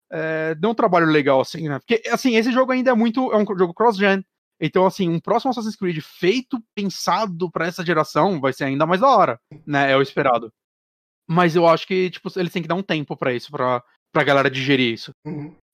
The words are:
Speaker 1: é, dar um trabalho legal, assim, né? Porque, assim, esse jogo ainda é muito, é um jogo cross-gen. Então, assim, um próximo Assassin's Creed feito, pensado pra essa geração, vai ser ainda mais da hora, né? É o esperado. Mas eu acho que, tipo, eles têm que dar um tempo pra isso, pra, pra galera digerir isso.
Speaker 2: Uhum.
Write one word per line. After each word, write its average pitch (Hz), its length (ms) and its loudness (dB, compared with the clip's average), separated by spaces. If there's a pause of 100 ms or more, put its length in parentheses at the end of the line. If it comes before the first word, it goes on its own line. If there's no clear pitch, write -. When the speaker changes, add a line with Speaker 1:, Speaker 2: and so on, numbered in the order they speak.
Speaker 1:
é, 160 460 -6
dar 175 140 -2
um 240 40 -2
trabalho 180 340 4
legal, 139 340 4
assim, 160 260 -6
né? 143 120 -4
Porque, 226 300 -2
assim, 233 280 2
esse 226 160 2
jogo 254 180 2
ainda 254 200 2
é 247 40 4
muito, 233 380 0
é 214 40 2
um 208 80 2
jogo 180 280 -2
cross-gen. 196 500 2 (340)
Então, 185 280 0
assim, 180 240 0
um 165 100 -2
próximo 233 320 -2
Assassin's 220 240 -8
Creed 175 260 -4
feito, 233 600 -4 (100)
pensado 185 800 -4
pra 165 160 -4
essa 180 180 -8
geração, 156 540 0
vai 131 140 0
ser - 100 -6
ainda 139 220 0
mais 180 160 0
da 269 80 4
hora, 175 280 4 (300)
né? 139 240 2
É 135 60 6
o 139 40 4
esperado. 123 480 0 (800)
Mas 170 300 2
eu 170 100 4
acho 160 180 2
que, 185 240 -2
tipo, - 200 -12 (100)
eles 170 140 -4
têm 180 80 -4
que 156 80 -10
dar 170 60 -2
um 196 60 -6
tempo 156 340 -6
pra 135 180 -2
isso, 120 180 -8
pra, 127 320 -2 (280)
pra 151 120 0
galera 139 260 2
digerir 131 420 0
isso. 113 200 -12 (120)
Speaker 2:
Uhum. 151 300 -12 (200)